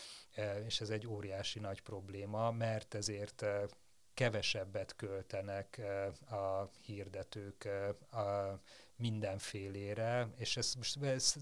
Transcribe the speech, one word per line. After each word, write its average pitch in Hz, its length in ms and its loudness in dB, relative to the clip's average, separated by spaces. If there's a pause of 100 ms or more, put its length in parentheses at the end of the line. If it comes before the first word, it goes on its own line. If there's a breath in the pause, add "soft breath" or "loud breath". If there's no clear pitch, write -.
(360 loud breath)
eh, 104 300 -2
és 113 160 0
ez 107 80 -2
egy 110 180 0
óriási 104 520 -2
nagy 98 220 -4
probléma, 101 680 0
mert 113 420 0
ezért, 104 480 -2
eh, 101 220 4 (500)
kevesebbet 101 800 2
költenek, 98 840 -2
eh, 98 560 -2
a 98 360 2 (120)
hirdetők, 98 840 -6
eh, 101 540 0
a 101 400 2 (360 loud breath)
mindenfélére, 107 1400 0
és 117 200 0
ez - 160 2
most, 127 300 -2
ez 131 380 6